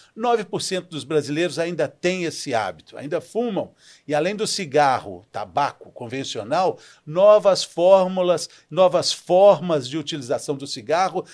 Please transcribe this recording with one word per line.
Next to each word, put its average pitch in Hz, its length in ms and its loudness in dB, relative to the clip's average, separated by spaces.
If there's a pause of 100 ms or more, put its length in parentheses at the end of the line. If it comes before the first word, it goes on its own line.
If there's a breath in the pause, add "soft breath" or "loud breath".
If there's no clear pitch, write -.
(160 soft breath)
nove 226 280 0
por 185 180 -8
cento 180 280 -6
dos 139 160 -10
brasileiros 151 520 -2
ainda 165 300 -4
têm 180 360 -4
esse 151 300 -6
hábito, 95 440 -6
ainda 143 240 -6
fumam. 202 520 -6 (320 soft breath)
E 143 80 -4
além 170 220 0
do 208 120 -4
cigarro, 127 840 -2
tabaco 139 600 -6
convencional, 127 840 -4 (280 loud breath)
novas 190 580 4
fórmulas, 185 840 2 (200 soft breath)
novas 175 440 2
formas 175 760 4
de 139 100 -8
utilização 143 580 -6
do - 120 -12
cigarro 156 640 -4